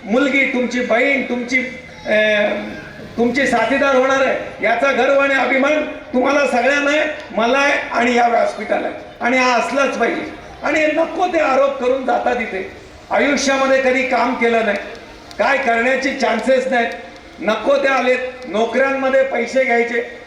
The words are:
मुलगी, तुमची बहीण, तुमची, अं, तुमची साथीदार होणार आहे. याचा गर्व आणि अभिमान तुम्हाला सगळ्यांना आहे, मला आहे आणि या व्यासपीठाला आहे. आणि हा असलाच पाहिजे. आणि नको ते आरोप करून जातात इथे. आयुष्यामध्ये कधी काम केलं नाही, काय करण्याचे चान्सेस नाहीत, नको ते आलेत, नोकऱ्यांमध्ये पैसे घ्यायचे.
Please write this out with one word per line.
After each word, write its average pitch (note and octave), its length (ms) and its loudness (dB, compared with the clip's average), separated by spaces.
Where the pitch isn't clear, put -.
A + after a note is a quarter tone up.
मुलगी, C4 400 2
तुमची B3 360 -2
बहीण, B3 420 2
तुमची, B3 360 -2
अं, G#3+ 600 0
तुमची B3 300 0
साथीदार B3+ 480 2
होणार C4+ 320 4
आहे. - 380 -4
याचा A#3+ 280 2
गर्व C4+ 260 4
आणि C#4 160 2
अभिमान C4 520 2
तुम्हाला C#4 600 0
सगळ्यांना C4+ 440 2
आहे, D#4 140 2
मला A#3+ 280 2
आहे C#4+ 340 0
आणि A#3+ 220 2
या A#3+ 140 4
व्यासपीठाला G#3 580 0
आहे. - 100 -8
आणि B3 160 0
हा B3+ 220 2
असलाच B3+ 400 0
पाहिजे. G3 240 0
आणि D#4 240 0
नको D#4+ 400 0
ते E4 120 0
आरोप C4+ 420 2
करून B3+ 260 0
जातात A#3+ 340 0
इथे. G3 320 -6
आयुष्यामध्ये C4+ 720 2
कधी B3+ 200 2
काम B3 320 0
केलं A#3 300 2
नाही, G3+ 120 0
काय C4 200 2
करण्याचे B3+ 560 0
चान्सेस A#3 520 0
नाहीत, A#3 220 0
नको A#3+ 360 0
ते C#4 120 2
आलेत, B3+ 300 2
नोकऱ्यांमध्ये C4 760 2
पैसे A#3+ 400 0
घ्यायचे. A#3 640 -2